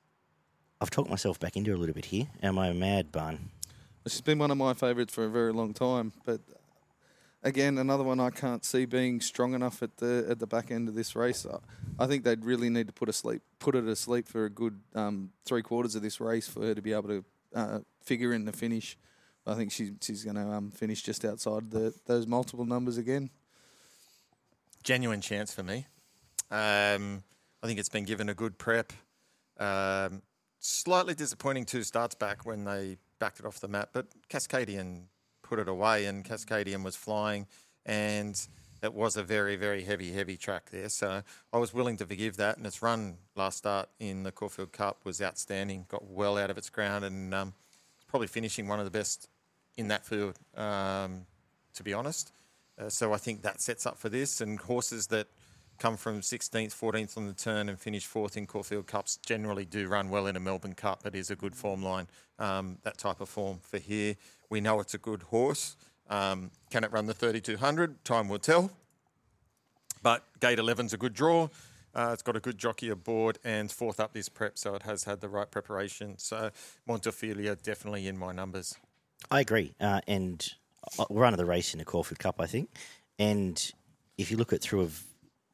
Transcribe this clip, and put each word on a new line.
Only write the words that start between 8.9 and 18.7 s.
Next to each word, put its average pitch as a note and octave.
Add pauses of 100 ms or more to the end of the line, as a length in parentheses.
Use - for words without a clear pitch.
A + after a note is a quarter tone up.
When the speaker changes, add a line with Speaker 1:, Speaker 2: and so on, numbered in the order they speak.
Speaker 2:
strong B2+
enough B2
at -
the, A#2+
at A#2
the A2+
back A#2
end A#2
of G#2+
this A2+
race. A#2+
I, - (440)
I B2+
think C#3
they'd A2+
really A#2+
need A#2
to -
put A2+
asleep, A2+ (180)
put C3+
it A#2
asleep A#2+
for A2
a G#2+
good, G#2 (160)
um, G#2 (140)
three A#2+
quarters A#2
of G#2+
this G#2+
race A2+
for A2
her A2
to G2+
be G#2+
able G#2
to, F#2+ (300)
uh, G#2+ (220)
figure A#2+
in A2
the G#2+
finish. A#2 (500)